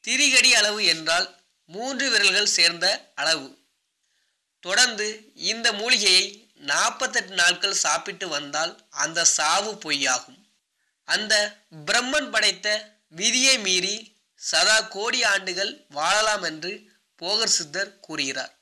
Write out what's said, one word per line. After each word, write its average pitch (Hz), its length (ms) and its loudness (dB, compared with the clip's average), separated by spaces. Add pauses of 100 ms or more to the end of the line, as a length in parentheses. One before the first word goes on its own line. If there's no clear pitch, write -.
திரிகடி 254 500 4
அளவு 214 300 2
என்றால் 165 440 0 (380)
மூன்று 254 440 -6
விரல்கள் 202 460 2
சேர்ந்த 170 580 0
அளவு. 143 340 -2 (1120)
தொடர்ந்து 214 760 0
இந்த 226 380 -2
மூலிகையை 202 520 2 (300)
நாற்பத்தெட்டு 196 800 -2
நாட்கள் 180 400 2
சாப்பிட்டு 175 540 -2
வந்தால் 147 600 -6
அந்த 160 340 -2
சாவு 175 500 2
பொய்யாகும். 139 680 -2 (640)
அந்த 208 300 0 (500)
பிரம்மன் 247 460 0
படைத்த 208 380 0 (400)
விதியை 240 500 2
மீறி 190 380 0 (440)
சதா 202 400 2
கோடி 240 420 -4
ஆண்டுகள் 196 680 -2
வாழலாம் 196 540 0
என்று 160 300 -6 (480)
போகர் 214 360 0
சித்தர் 180 440 -6
கூறுகிறார். 135 600 -6